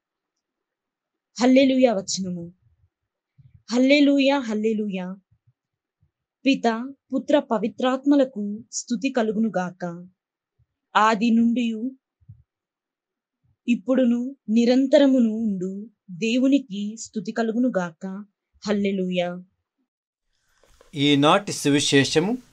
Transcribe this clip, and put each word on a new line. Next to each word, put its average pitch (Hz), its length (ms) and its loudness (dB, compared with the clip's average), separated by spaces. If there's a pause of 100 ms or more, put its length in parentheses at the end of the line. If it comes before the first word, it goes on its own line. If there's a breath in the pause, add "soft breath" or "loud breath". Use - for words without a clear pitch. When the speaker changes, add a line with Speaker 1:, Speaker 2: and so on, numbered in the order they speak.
(1400)
Speaker 1:
హల్లెలూయా 262 520 4
వచనము. 180 580 -8 (1200)
హల్లెలూయా, 277 680 4
హల్లెలూయా. 214 760 -4 (1300)
పిత, 233 460 -2 (220)
పుత్ర, 285 240 0
పవిత్రాత్మలకు 254 1300 -2
స్తుతి 240 380 -6
కలుగునుగాక. 185 1000 -6 (880)
ఆది 220 360 2
నుండియు 233 600 0 (1800)
ఇప్పుడును 240 680 0 (140)
నిరంతరమును 262 840 4
ఉండు 202 560 -6 (220)
దేవునికి 226 880 0
స్తుతి 214 320 -10
కలుగునుగాక. 202 920 -4 (420)
హల్లెలూయా. 185 760 -4 (1500)
Speaker 2:
ఈనాటి 147 560 2
సువిశేషము 147 840 0 (160)